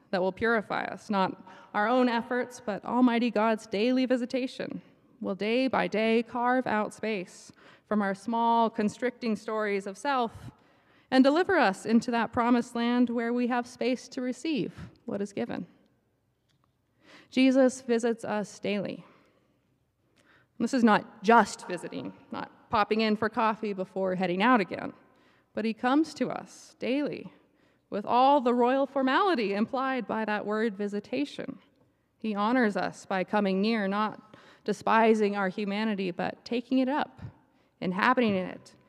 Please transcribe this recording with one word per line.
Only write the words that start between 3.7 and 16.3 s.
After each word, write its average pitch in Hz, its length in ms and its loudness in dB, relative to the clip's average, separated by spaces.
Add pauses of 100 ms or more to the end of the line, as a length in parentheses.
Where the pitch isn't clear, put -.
visitation 247 760 -4 (400)
will 202 140 -4
day 226 320 0
by 180 220 0
day 226 340 2
carve 247 440 -2
out 214 260 -2
space - 580 -8 (380)
from 214 140 0
our 196 120 0
small, 233 540 2
constricting 226 680 -2
stories 208 520 -4
of 190 100 -10
self 262 360 -2 (760)
and 262 140 6
deliver 349 320 4
us 202 300 2
into 226 240 2
that 233 220 -2
promised 240 420 0
land 240 340 0
where 233 240 -2
we 247 140 0
have 240 200 -2
space - 420 -4
to - 120 -12
receive 247 540 -4 (320)
what 208 160 -6
is 208 100 -8
given. 233 340 -8 (1600)